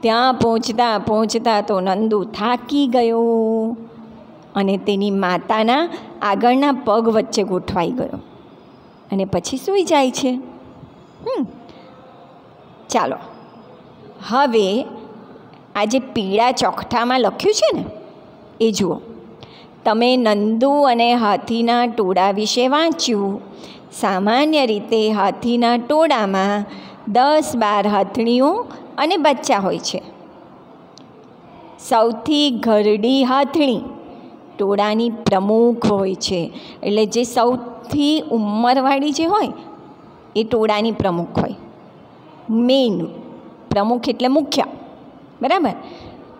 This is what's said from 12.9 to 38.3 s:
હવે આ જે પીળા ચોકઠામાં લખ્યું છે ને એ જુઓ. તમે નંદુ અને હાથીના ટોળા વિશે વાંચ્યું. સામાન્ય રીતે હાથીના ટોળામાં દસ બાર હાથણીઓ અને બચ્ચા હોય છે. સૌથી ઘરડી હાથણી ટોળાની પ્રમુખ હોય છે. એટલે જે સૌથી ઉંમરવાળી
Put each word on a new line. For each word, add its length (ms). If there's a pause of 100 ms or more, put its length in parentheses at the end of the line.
હવે 580 (880)
આ 100
જે 140
પીળા 520
ચોકઠામાં 680
લખ્યું 340
છે 240
ને 80 (760)
એ 100
જુઓ. 260 (880)
તમે 320
નંદુ 540
અને 420
હાથીના 760
ટોળા 440
વિશે 360
વાંચ્યું. 760 (500)
સામાન્ય 720
રીતે 460
હાથીના 680
ટોળામાં 880 (420)
દસ 480
બાર 320
હાથણીઓ 760 (320)
અને 200
બચ્ચા 400
હોય 220
છે. 220 (1900)
સૌથી 640
ઘરડી 720
હાથણી 580 (800)
ટોળાની 500
પ્રમુખ 760
હોય 300
છે. 360 (320)
એટલે 220
જે 180
સૌથી 960
ઉંમરવાળી 880